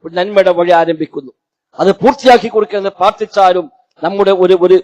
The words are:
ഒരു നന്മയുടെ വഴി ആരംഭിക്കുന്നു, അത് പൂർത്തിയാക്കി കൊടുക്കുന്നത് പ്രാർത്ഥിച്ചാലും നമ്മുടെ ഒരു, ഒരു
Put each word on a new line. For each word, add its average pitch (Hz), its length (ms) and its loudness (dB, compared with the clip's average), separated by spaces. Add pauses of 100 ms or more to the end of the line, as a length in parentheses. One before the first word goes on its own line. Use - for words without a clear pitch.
ഒരു 165 100 -16
നന്മയുടെ 190 360 0
വഴി 175 200 -2
ആരംഭിക്കുന്നു, 160 600 -2 (460)
അത് 185 140 0
പൂർത്തിയാക്കി 240 560 2
കൊടുക്കുന്നത് 208 440 -4
പ്രാർത്ഥിച്ചാലും 185 800 -2 (340)
നമ്മുടെ 196 260 -2
ഒരു, 185 300 2
ഒരു 180 240 2